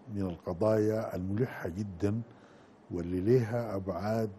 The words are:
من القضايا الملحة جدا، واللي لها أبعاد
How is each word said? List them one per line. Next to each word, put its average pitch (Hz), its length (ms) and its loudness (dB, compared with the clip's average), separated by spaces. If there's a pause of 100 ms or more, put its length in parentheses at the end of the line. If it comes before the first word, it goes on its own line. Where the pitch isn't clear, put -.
(140)
من 101 80 -2
القضايا 107 920 2
الملحة 98 520 -2
جدا، 101 540 -2 (680)
واللي 87 300 -2
لها 113 560 2
أبعاد 98 640 -2